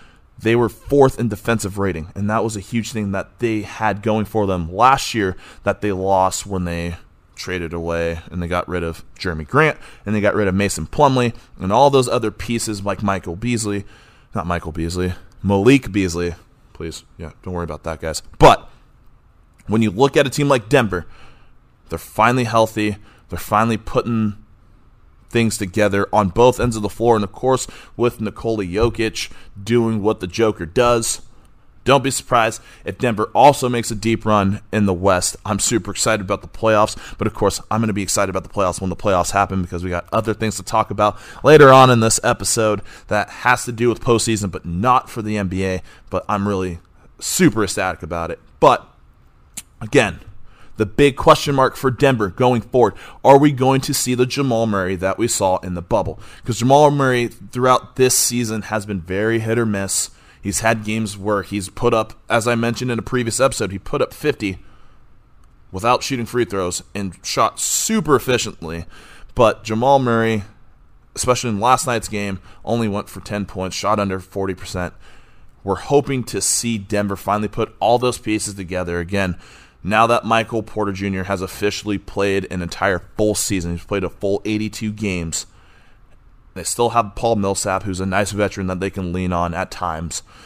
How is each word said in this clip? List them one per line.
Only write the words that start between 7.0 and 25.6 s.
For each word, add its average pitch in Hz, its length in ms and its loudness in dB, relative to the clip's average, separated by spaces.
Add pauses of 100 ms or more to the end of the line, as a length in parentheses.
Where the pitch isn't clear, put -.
traded 85 380 -6
away 85 460 -4 (120)
and 87 120 -6
they 85 60 -4
got 90 200 -4
rid 87 140 -4
of 82 220 -8 (140)
Jeremy 78 260 -6
Grant 147 340 2 (260)
and 104 100 -4
they 104 80 0
got 101 120 2
rid 101 140 2
of 90 60 0
Mason 95 320 -2
Plumlee 131 480 2 (260)
and 90 100 -4
all 131 200 6
those 131 180 4
other 113 220 -2
pieces 107 540 -6
like 98 180 -4
Michael 95 340 -2
Beasley, 104 480 -4 (500)
not 82 120 -6
Michael 85 260 -4
Beasley, 87 400 -4 (300)
Malik 101 500 4
Beasley. 87 420 -2 (380)
Please, - 320 -12 (120)
yeah, 80 140 -14 (120)
don't 92 120 -10
worry 87 100 -4
about 78 200 -10
that, 80 160 -8
guys. 80 220 -6 (160)
But - 320 8 (960)
when 110 160 0
you 107 80 0
look 135 260 2
at 143 100 4
a - 40 -6
team 143 180 0
like 120 200 2
Denver, 107 380 2 (800)
they're 82 100 -6
finally 123 460 0
healthy. 110 520 0 (320)
They're 90 100 -8
finally 110 400 0
putting 110 580 -2 (920)
things 117 300 0
together 101 540 0